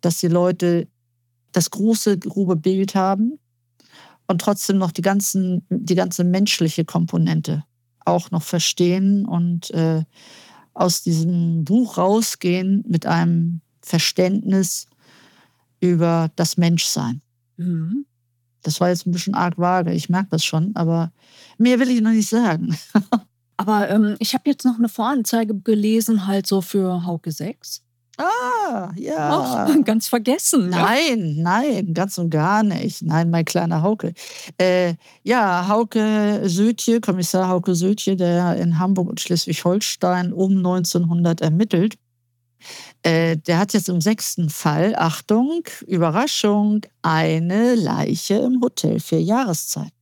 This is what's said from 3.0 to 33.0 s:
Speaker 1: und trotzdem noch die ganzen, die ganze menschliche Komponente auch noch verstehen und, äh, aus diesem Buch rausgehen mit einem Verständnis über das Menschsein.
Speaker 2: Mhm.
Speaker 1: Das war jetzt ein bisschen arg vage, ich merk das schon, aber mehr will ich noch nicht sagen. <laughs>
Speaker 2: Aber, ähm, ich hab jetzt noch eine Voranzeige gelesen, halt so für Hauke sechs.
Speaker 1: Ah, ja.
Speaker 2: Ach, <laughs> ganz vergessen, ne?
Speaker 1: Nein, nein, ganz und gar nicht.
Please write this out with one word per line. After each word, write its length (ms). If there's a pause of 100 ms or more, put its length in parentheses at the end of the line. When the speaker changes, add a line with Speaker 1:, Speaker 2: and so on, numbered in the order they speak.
Speaker 1:
und 140
trotzdem 380
noch 140
die 100
ganzen, 680
die 260
ganze 300
menschliche 600
Komponente 800 (420)
auch 240
noch 120
verstehen 840
und, 440
äh, 340 (720)
aus 280
diesem 640
Buch 340
rausgehen 880
mit 160
einem 560 (220)
Verständnis 1040 (920)
über 560
das 200
Menschsein. 640 (380)
Speaker 2:
Mhm. 480 (560)
Speaker 1:
Das 180
war 80
jetzt 180
ein 60
bisschen 220
arg 240
vage, 340
ich 160
merk 220
das 160
schon, 280
aber 380 (460)
mehr 200
will 120
ich 100
noch 120
nicht 180
sagen. 440 (200)
<laughs> 640
Speaker 2:
Aber, 320
ähm, 280
ich 160
hab 120
jetzt 180
noch 140
eine 100
Voranzeige 720
gelesen, 640
halt 200
so 160
für 420
Hauke 260
sechs. 520 (360)
Speaker 1:
Ah, 800
ja. 680
Speaker 2:
Ach, 100
<laughs> 80
ganz 240
vergessen, 600
ne? 80
Speaker 1:
Nein, 640
nein, 560
ganz 240
und 120
gar 320
nicht. 400